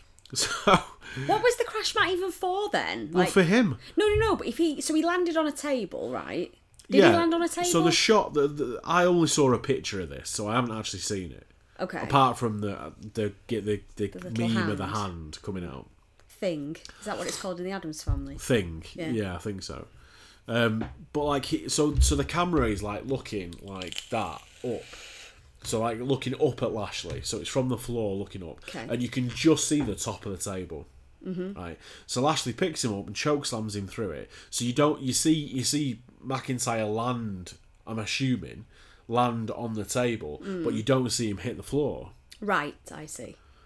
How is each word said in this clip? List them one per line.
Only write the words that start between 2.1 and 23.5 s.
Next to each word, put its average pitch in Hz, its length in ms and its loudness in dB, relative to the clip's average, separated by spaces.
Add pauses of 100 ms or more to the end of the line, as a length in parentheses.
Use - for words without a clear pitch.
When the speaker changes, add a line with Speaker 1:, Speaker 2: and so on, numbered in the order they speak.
Speaker 2:
for 381 380 -2
then? 113 420 -4
Speaker 1:
Well, 180 140 4
Speaker 2:
Like, - 80 0
Speaker 1:
for 190 100 8
him. 185 340 4 (180)
Speaker 2:
No, 415 120 6
no, 415 80 4
no. 427 200 4
But - 120 -4
if - 100 -4
he, 320 240 2
so - 140 -2
he 311 80 4
landed 339 340 2
on 311 100 2
a 294 40 0
table, 254 580 -4
right? 107 420 -4 (380)
Did - 80 6
Speaker 1:
Yeah. 359 140 10
Speaker 2:
he 339 60 8
land 339 160 4
on 339 100 2
a 339 40 2
table? 349 220 -2
Speaker 1:
So 349 140 6
the 339 80 6
shot, 214 420 6
the, 143 140 4
the, 143 360 -2
I 175 220 4
only 175 220 6
saw 139 260 6
a 113 60 2
picture - 420 -2
of 82 80 -6
this, 67 200 -10
so 104 200 -4
I 110 60 0
haven't 120 200 0
actually 107 240 -6
seen 92 320 -4
it. 50 160 -18 (320)
Speaker 2:
Okay. - 220 -6
Speaker 1:
Apart 131 360 4
from 107 220 -2
the, 98 320 -6 (220)
the, 104 200 -2 (140)
the, 113 120 -2 (360)
the 104 120 -2
Speaker 2:
The 92 220 -10
little 117 200 0
Speaker 1:
meme 110 220 2
of 98 60 -2
the 95 100 -4
Speaker 2:
hand. 104 100 -4
Speaker 1:
hand 85 460 -6
coming 95 220 -6
out. 65 220 -12 (400)
Speaker 2:
Thing. 160 480 -4 (240)
Is - 60 -14
that 202 120 -6
what 175 100 -4
it's - 120 -4
called 185 200 -8
in 180 60 -6
the 190 60 -6
Addams 165 320 -8
Family? - 340 -2
Speaker 1:
Thing. 85 460 -2 (100)
Speaker 2:
Yeah. 160 160 -8
Speaker 1:
Yeah, 101 260 -2
I - 20 -8
think 98 260 -8
so. - 240 -12 (600)
Um, 113 380 2 (280)
but, 147 100 0
like, 143 220 0
he, - 240 -4
so, 147 300 2
so - 160 6
the 139 100 0
camera 165 420 2
is, 101 160 0
like, 104 220 -6
looking 104 560 -4